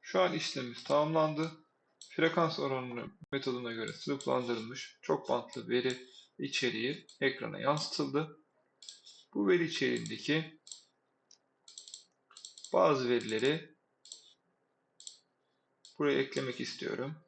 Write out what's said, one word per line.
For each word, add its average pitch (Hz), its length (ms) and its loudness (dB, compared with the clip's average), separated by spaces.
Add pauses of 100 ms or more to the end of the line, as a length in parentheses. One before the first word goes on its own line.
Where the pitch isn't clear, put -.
Şu - 200 2
an 175 120 4
işlemimiz 131 500 -4
tamamlandı. 156 680 2 (580)
Frekans 165 500 2
oranı 127 520 -4 (200)
metoduna 123 400 -2
göre 110 220 -4
sınıflandırılmış 123 1080 -2
çok - 280 -2
bantlı 120 400 -2
veri 127 380 0 (320)
içeriği 127 680 -2 (140)
ekrana 117 380 -2
yansıtıldı. 147 800 0 (960)
Bu 202 140 0
veri 175 180 6
içeriğindeki 127 960 -2 (2250)
bazı 147 360 6
verileri 120 640 0 (2250)
buraya 143 200 4
eklemek 135 420 -2
istiyorum. - 540 -6 (120)